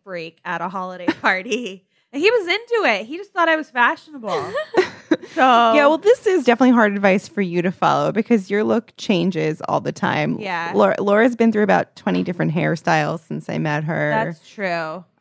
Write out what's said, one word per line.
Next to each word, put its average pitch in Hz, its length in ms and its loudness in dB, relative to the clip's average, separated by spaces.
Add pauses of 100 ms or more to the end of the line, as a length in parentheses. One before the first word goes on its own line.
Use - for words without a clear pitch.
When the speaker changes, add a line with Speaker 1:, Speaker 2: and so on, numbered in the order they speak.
Speaker 1:
freak 165 400 -12
at 170 160 -6
a 175 80 -6
holiday 185 380 -10
<laughs> - 140 -4
party. 202 680 -4 (260)
And 285 100 -6
he 415 80 4
was 480 160 2
into 427 440 -2
it. 214 160 -2
He 294 100 -12
just 392 160 -16
thought 339 160 0
I 320 80 2
was 311 140 -8
fashionable. 247 840 -2 (240)
Speaker 2:
<laughs> 381 80 4 (500)
Speaker 1:
So 330 60 -2
Speaker 2:
Yeah, 240 460 6
well, 311 120 4
this 440 280 2
is 359 180 2
definitely 247 300 4
hard 214 180 4
advice 196 360 2
for - 120 -4
you 175 220 0
to 180 100 0
follow 147 400 2
because 214 380 0
your 208 120 0
look 226 340 -2
changes 170 720 -2
all 151 120 0
the - 120 -6
time. - 460 -2
Speaker 1:
Yeah. 175 360 -6
Speaker 2:
Laura, 196 260 4
Laura's 214 340 2
been 226 160 2
through 208 140 2
about 185 320 2
twenty 180 260 -2
different 175 300 -2
hairstyles 160 680 0
since - 280 -12
I 160 100 -6
met 156 260 -4
her. 151 260 -2
Speaker 1:
That's - 380 -4
true. 170 560 -8 (160)